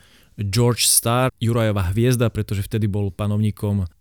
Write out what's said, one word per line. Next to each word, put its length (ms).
George 500
Star, 500
Jurajova 540
hviezda, 380
pretože 340
vtedy 240
bol 240
panovníkom 760